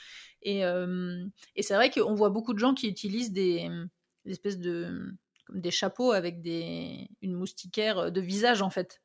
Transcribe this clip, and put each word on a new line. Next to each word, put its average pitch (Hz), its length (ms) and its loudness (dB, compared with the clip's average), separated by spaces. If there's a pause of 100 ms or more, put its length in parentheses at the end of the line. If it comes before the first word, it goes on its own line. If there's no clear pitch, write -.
(420)
Et, 196 220 0
euh, 180 600 -2 (300)
et 202 80 -2
c'est 202 140 0
vrai 240 140 8
qu'on 214 240 2
voit 208 160 6
beaucoup 226 220 0
de 202 60 -2
gens 254 160 6
qui 233 140 0
utilisent 208 440 -2
des, 175 360 2 (560)
des 190 80 -8
espèces 196 260 -4
de, 175 560 -6 (300)
comme 190 160 -8
des 175 100 -2
chapeaux 214 400 2
avec 175 320 0
des, 170 640 -6 (140)
une 185 120 -4
moustiquaire 185 760 -2
de 180 100 0
visage 202 400 2
en 190 100 0
fait, - 340 -6